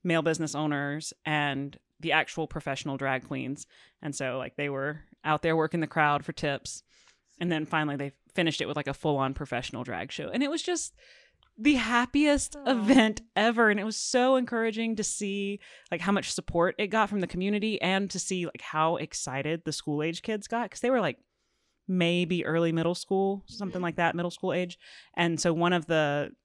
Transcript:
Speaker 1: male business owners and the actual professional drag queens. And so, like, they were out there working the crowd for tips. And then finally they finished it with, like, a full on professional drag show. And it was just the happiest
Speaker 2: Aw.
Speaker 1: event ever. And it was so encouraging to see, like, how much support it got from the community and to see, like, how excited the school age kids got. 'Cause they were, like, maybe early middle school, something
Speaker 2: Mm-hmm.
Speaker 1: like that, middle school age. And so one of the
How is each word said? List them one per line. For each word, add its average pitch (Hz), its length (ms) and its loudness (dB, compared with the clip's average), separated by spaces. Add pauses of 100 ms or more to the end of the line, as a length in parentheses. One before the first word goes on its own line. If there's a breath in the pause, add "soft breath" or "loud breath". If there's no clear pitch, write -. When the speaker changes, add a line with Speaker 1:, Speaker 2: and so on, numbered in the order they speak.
Speaker 1:
male 165 180 4
business 160 320 0
owners 147 600 -2 (120)
and 143 520 -2 (240)
the 156 100 -2
actual 156 360 2
professional 139 500 -6
drag 131 300 -2
queens. 135 380 -6 (360 soft breath)
And 147 120 -8
so, 131 240 -4
like, - 200 -8
they 143 120 -4
were 143 320 -4 (220)
out 151 180 0
there 165 140 2
working 160 240 0
the 151 80 -2
crowd 147 380 2
for 165 80 -8
tips. - 500 -6 (560 soft breath)
And 175 120 -2
then 156 140 0
finally 151 300 0
they 139 160 -6 (240)
finished 165 240 2
it - 80 -2
with, 147 80 -4
like, 143 120 -4
a 139 60 -4
full 151 240 0
on 135 160 0
professional 123 520 -6
drag 98 260 -8
show. - 180 -8
And 247 140 0
it 277 60 0
was 311 120 -2
just - 320 -4 (640 soft breath)
the 269 180 6
happiest 254 800 2
Speaker 2:
Aw. 277 160 0
Speaker 1:
event 220 500 6 (140)
ever. 220 340 6
And 208 100 4
it 190 40 -2
was 220 140 -4
so 262 380 4
encouraging 226 600 0
to 214 80 -4
see, 202 560 -4 (320 loud breath)
like, 170 100 -4
how 190 100 0
much 196 200 0
support - 480 0
it 208 80 -2
got 208 220 2
from 208 100 -2
the 175 80 0
community 202 540 -2
and 190 280 0
to - 80 -8
see, 180 300 -4
like, - 140 -12
how 160 340 0
excited 147 680 -4
the 160 80 -4
school 151 280 -4
age 165 220 -4
kids 214 240 -6
got. 233 240 -4
'Cause - 80 -16
they 247 100 0
were, 254 120 2
like, 151 160 -2 (680)
maybe 175 580 2
early 165 260 2
middle 165 240 0
school, 196 520 -2
something 190 300 -10
Speaker 2:
Mm-hmm. 180 60 -4
Speaker 1:
like 170 140 -2
that, 170 180 2
middle 175 160 -2
school 185 220 -4
age. 180 260 -4 (340 loud breath)
And 170 260 2
so 170 140 2
one 170 200 4
of 165 140 0
the 147 440 2 (140)